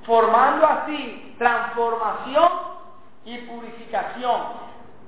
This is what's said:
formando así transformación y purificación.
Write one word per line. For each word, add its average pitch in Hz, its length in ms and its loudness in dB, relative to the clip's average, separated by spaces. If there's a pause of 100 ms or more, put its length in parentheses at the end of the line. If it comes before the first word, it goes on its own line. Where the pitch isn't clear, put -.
formando 233 600 6
así 269 720 -2
transformación 233 1120 2 (760)
y 233 140 -10
purificación. 233 1300 -4 (400)